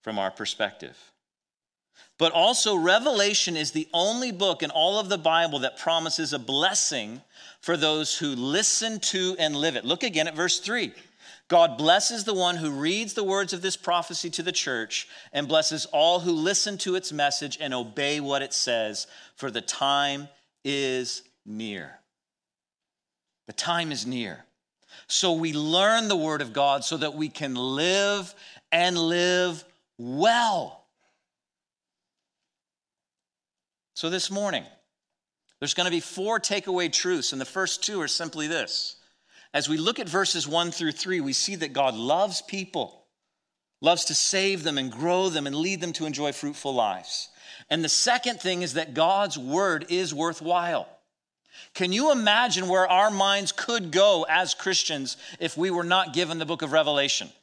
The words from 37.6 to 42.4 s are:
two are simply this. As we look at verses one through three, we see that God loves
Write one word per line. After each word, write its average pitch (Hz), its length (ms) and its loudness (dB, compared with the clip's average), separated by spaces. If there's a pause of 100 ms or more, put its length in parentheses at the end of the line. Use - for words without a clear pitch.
two 208 160 -4
are 151 80 -4
simply 156 380 -4
this. 151 500 -4 (560)
As 143 160 0
we 156 80 0
look 175 220 0
at 220 100 -6
verses 170 400 0
one 170 220 0
through 160 220 -2
three, 185 280 -4
we 139 140 -2
see 196 220 -2
that 151 180 -6
God 135 200 2
loves 160 460 0